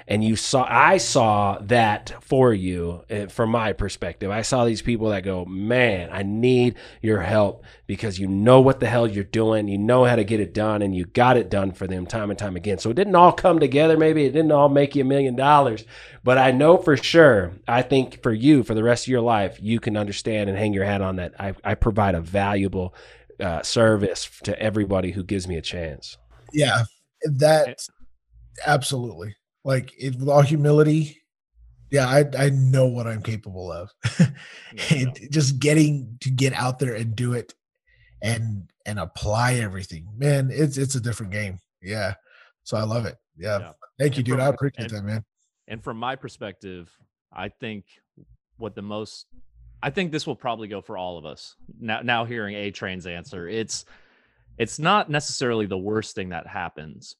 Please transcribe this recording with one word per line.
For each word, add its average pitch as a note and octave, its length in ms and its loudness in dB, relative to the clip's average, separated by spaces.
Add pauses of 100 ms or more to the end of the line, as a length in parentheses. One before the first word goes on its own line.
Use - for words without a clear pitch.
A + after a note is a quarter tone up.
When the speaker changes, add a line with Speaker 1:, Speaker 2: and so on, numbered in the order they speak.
Speaker 1:
And G#2+ 160 0
you A2 120 2
saw, B2+ 320 0
I D3+ 300 4
saw G#2 600 2
that G#2+ 520 0 (100)
for C3 300 4
you, F2+ 600 -4
eh, G#2 160 -6
from A2+ 240 -2
my A2 220 0
perspective. F#2+ 580 -6
I A2 100 -4
saw A#2+ 240 0
these A2+ 160 -2
people A2 280 -2
that G2 140 -4
go, F#2 220 -6
"Man, G2 680 -2
I F#2+ 120 -6
need A#2+ 500 2 (300)
your G#2+ 180 0
help," G2+ 440 0 (200)
because G2 340 -6
you G2 80 -4
know G#2+ 340 6
what C3 180 4
the B2 80 -2
hell A#2 200 0
you're G2+ 160 -4
doing. A2 440 0
You G2 100 -4
know B2 280 4
how B2 100 4
to A2 80 2
get G#2+ 160 0
it F#2 160 -4
done, G#2+ 260 0
and G2 140 -2
you F2+ 100 -4
got B2 320 4
it G#2 140 -2
done G2 200 -2
for F#2+ 140 -10
them F2+ 220 -6
time G#2 240 -6
and F#2+ 60 -6
time G2+ 180 -6
again. F#2 240 -4
So A2 100 -2
it A#2+ 60 -2
didn't F#3+ 200 0
all F3 160 10
come E3+ 280 4
together. D3+ 360 4
Maybe D#3 300 4
it C3+ 60 2
didn't D#3 200 2
all C#3+ 180 6
make C#3+ 260 2
you C#3 80 0
a - 20 0
million C3+ 300 0
dollars, C3+ 500 4 (380)
but B2+ 160 4
I C3 100 6
know D3+ 280 6
for D#3 200 4
sure, A#2+ 540 6 (160)
I A#2+ 160 2
think C3 400 0
for A#2+ 100 0
you, B2+ 300 4
for A2+ 100 -4
the G#2+ 100 0
rest A#2+ 220 0
of - 40 -10
your B2+ 120 0
life, G#2+ 400 0
you A2 180 -2
can G#2+ 160 -4
understand G#2 540 -4
and F#2+ 80 -4
hang G#2 160 0
your G2 120 -2
hat G2+ 180 -2
on F#2+ 140 -4
that. F2 220 -8
I, G2 140 -6 (100)
I G#2+ 120 -2
provide G2+ 400 0
a E2+ 60 -4
valuable, G2 720 -2 (420)
uh, F2 240 -6
service G#2+ 680 0 (140)
to G2+ 140 -4
everybody G2 540 -2
who F#2 100 -8
gives F#2 240 -6
me F2+ 120 -6
a D#2+ 40 -8
chance. E2 560 -12 (360)
Speaker 2:
Yeah, B2 300 2 (400)
that D3+ 440 2
Speaker 3:
Yeah. B2 60 -10 (920)
Speaker 2:
absolutely. A#2+ 720 -4 (300)
Like, C3 320 -2
it, C3 180 -6
with C3+ 140 -4
all C#3+ 120 8
humility, D3+ 800 4 (720)
yeah, C3+ 160 2
I, C#3 160 4 (140)
I C#3 140 4
know C3 340 4
what A#2+ 220 -2
I'm A2 140 -6
capable F#2 520 -10
of. F2 160 -12 (140)
<laughs> - 140 -4
Speaker 3:
There D3+ 120 6 (720)
you B2+ 80 -2
Speaker 2:
And B2 80 -8
Speaker 3:
go. - 160 -20
Speaker 2:
just C#3 280 0
getting D3 640 2
to C3 80 -4
get C3 240 0
out B2+ 260 -4
there B2+ 160 -4
and A2+ 180 -6
do B2 200 -4
it A#2+ 200 -8 (680)
and, A2 480 -6 (160)
and G#2 140 -8
apply G#2+ 560 -2
everything, F#2 600 -8
man, C#3 340 0
it's, C3 280 -2
it's C3+ 180 -2
a A#2+ 60 -4
different A2 320 -6
game. G2+ 260 -6 (220)
Yeah. G2 320 -6 (500)
So - 140 -6
I G#2+ 60 -4
love A2+ 220 -4
it. D#2+ 100 -10 (220)
Yeah. G2 220 -6
Speaker 3:
Yeah. F2 120 -14 (280)
Speaker 2:
Thank C#3 160 0
you, C#3+ 40 -6
Speaker 3:
And B2 80 -2
Speaker 2:
dude. B2+ 80 -2
Speaker 3:
from, B2+ 60 -2
Speaker 2:
I C3+ 60 0
appreciate C3+ 440 -6
Speaker 3:
and, G#2+ 60 -10
Speaker 2:
that, G2+ 60 -10
man. G#2+ 220 -8 (420)
Speaker 3:
and A2+ 160 -16
from A#2+ 140 -12
my B2 180 -8
perspective, G2 760 -16 (440)
I G2+ 160 -10
think G#2+ 340 -14 (720)
what - 180 -12
the G#2+ 60 -14
most, G#2 440 -12 (580)
I D3+ 80 -2
think F3+ 200 -4
this D3+ 140 -6
will C#3 100 -6
probably A2+ 320 -8
go G2 140 -10
for G#2 160 -14
all F2+ 200 -8
of D2+ 80 -16
us. - 300 -16 (240)
Now, A2+ 220 -6
now A#2+ 240 -2
hearing A2 300 -8
A-Train's G2+ 520 -8
answer, F2 400 -12
it's, G#2+ 380 -8 (720)
it's A#2 220 -6
not F3+ 320 2
necessarily B2 560 -2
the F#2+ 100 -4
worst G#2 380 -6
thing F#2+ 140 -8
that E2+ 180 -10
happens, D#2+ 720 -12